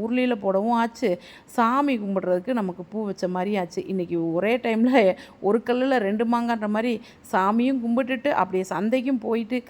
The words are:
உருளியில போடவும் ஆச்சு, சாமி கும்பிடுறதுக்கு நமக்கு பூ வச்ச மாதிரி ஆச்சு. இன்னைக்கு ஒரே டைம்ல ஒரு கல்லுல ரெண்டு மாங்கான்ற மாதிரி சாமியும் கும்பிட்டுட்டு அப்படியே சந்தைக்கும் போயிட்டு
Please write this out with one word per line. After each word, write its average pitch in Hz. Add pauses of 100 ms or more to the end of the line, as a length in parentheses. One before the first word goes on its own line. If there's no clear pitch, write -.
உருளியில 247
போடவும் 202
ஆச்சு, 233 (460)
சாமி 262
கும்பிடுறதுக்கு 190
நமக்கு 180
பூ 214
வச்ச 190 (100)
மாதிரி 190 (100)
ஆச்சு. 175 (120)
இன்னைக்கு 175 (180)
ஒரே 202 (140)
டைம்ல 233 (560)
ஒரு 220
கல்லுல 254
ரெண்டு 214 (100)
மாங்கான்ற 233
மாதிரி 233 (400)
சாமியும் 233
கும்பிட்டுட்டு 240 (120)
அப்படியே 185
சந்தைக்கும் 226
போயிட்டு 226 (120)